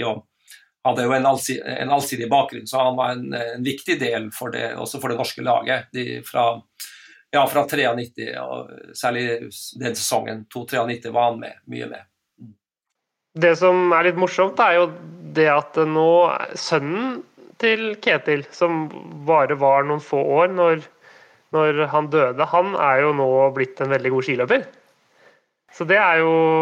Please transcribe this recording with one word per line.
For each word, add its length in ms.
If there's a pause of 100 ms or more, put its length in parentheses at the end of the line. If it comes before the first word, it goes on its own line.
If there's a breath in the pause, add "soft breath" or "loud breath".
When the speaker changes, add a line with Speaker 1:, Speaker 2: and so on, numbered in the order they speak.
Speaker 1:
og 220 (580 soft breath)
hadde 240
jo 80
en 140
allsi-, 340
en 320
allsidig 320
bakgrunn, 400
så 160
han 160
var 160
en, 160
en 320
viktig 400
del 320
for 160
det, 240
også 240
for 80
det 140
norske 260
laget. 480
De, 240
fra 300 (840 loud breath)
ja, 120
fra 220
treognitti, 600 (100)
og 300 (260)
særlig 540 (260)
den 200
sesongen, 520
to 200
treognitti, 440
var 180
han 120
med, 160 (100)
mye 220
med. 160 (1300)
Speaker 2:
Det 220
som 320
er 160
litt 120
morsomt, 440
er 140
jo 80 (500)
det 160
at 320
nå 260 (460)
sønnen 640 (400)
til 400
Ketil, 540
som 320 (420)
bare 320
var 240
noen 160
få 220 (180)
år 160
når, 260 (680 soft breath)
når 400
han 180
døde, 440
han 200
er 300
jo 140
nå 100 (280)
blitt 280
en 80
veldig 240
god 120
skiløper. 400 (1040 soft breath)
Så 100
det 160
er 240
jo 80 (300)